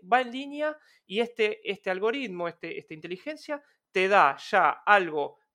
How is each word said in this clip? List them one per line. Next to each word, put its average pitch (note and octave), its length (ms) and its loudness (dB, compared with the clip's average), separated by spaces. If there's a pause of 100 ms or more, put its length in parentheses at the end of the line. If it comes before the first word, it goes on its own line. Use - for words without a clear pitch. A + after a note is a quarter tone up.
va B3+ 120 4
en A#3+ 100 -6
línea C#4+ 460 -8 (280)
y F#3+ 140 -4
este, A#3 500 -2
este G3 200 -6
algoritmo, F#3+ 580 -4
este, E3 320 -12
esta D#3 140 -16
inteligencia C#4+ 680 -12 (300)
te F#3+ 160 2
da E3+ 300 6
ya F3 320 2
algo D#3 720 2 (160)